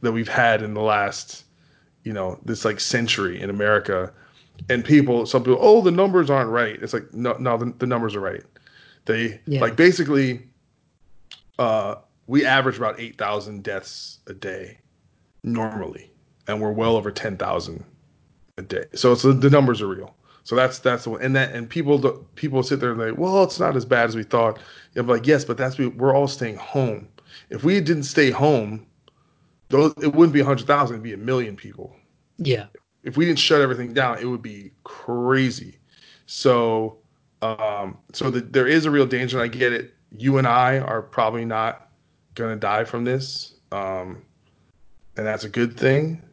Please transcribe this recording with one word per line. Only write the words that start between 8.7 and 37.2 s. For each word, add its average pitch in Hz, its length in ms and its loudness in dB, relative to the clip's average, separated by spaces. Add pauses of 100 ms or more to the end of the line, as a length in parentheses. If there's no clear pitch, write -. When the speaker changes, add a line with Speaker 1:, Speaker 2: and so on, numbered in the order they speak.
Speaker 1:
They, 110 420 -2
Speaker 2:
Yeah. 139 140 -2
Speaker 1:
like, 117 160 0
basically, 143 680 4 (1160)
uh, 110 380 -2 (300)
we 139 180 2
average 131 320 2
about 110 240 -4
eight 117 180 -14
thousand 104 440 -6
deaths - 640 -12
a 98 80 -16
day 95 440 -12 (680)
normally, 110 680 -6 (360)
and 107 140 -4
we're 107 120 -2
well 113 240 2
over 104 140 -2
ten 101 260 -8
thousand 90 480 -6 (720)
a - 60 -14
day. - 320 -6
So 123 180 4
it's, 123 100 0
the 135 280 6
numbers 127 300 4
are 104 60 -4
real. 95 280 -10 (280)
So - 140 -2
that's, 127 220 2
that's 123 260 -2
the 117 60 -6
one. 110 120 -8
And 131 140 0
that, 131 180 0
and 117 140 -10
people 147 300 0
do, - 360 -2
people 131 280 -2
sit 131 180 -2
there 123 120 0
and 113 80 -4
they, 113 120 -2
"Well, 190 320 2
it's 185 160 -6
not 165 160 0
as 117 80 -2
bad 117 240 2
as 113 80 -4
we 110 80 -6
thought." 113 340 0 (380)
I'm 120 100 -2
like, 120 200 2
"Yes, 143 180 4
but 117 120 -4
that's, 131 220 -4
we, 139 80 0
we're 135 280 2
all 139 120 4
staying 120 300 -6
home. 110 520 -4 (420)
If - 140 -10
we 190 160 4
didn't 156 240 0
stay 135 260 4
home, 117 560 0 (840)
those, 143 340 4
it 147 120 0
wouldn't 160 180 6
be 143 80 4
a 135 40 4
hundred 127 220 0
thousand, 143 300 2
it'd 110 80 -12
be 113 80 -10
a 98 40 -12
million 113 380 -4
people." - 400 -18 (440)
Speaker 2:
Yeah. 120 280 -2 (380)
Speaker 1:
If 123 120 -6
we 160 80 4
didn't 165 140 0
shut 151 220 4
everything 123 340 -2
down, 127 240 0
it 107 60 -10
would 123 180 -6
be 101 300 -18 (120)
crazy. 123 920 -2 (480)
So, 113 720 0 (440)